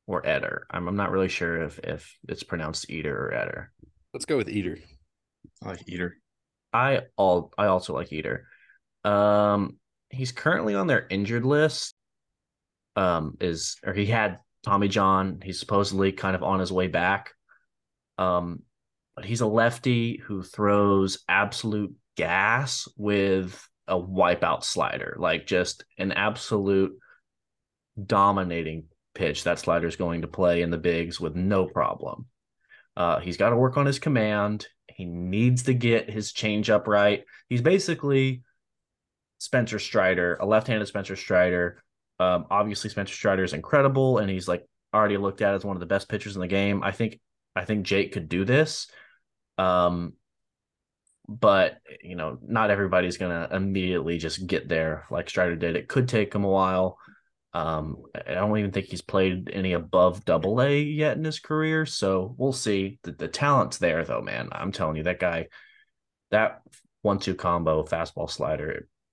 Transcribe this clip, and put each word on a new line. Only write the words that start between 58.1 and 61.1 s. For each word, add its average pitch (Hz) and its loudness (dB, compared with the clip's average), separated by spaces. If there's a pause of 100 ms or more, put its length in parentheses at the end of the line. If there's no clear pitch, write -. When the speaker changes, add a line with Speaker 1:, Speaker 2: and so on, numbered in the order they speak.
Speaker 1:
I - -10
don't 104 0
even 101 0
think 95 -4
he's 87 -10
played 95 0
any 92 -2
above 90 2
double 95 2
A 143 2
yet 151 0